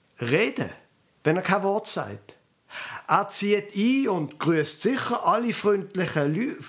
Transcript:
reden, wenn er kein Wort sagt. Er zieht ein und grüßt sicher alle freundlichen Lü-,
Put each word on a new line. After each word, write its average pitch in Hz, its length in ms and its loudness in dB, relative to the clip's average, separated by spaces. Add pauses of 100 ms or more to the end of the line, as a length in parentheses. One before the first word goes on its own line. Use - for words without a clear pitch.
(200)
reden, 139 500 0 (540)
wenn 156 120 4
er 185 60 -2
kein 190 200 0
Wort 202 240 -2
sagt. 104 480 -4 (720)
Er 196 220 2
zieht 202 460 0
ein 247 340 2
und 165 300 -2
grüßt 151 440 0
sicher 233 420 0
alle 220 300 2
freundlichen 180 800 0
Lü-, 226 240 -2 (100)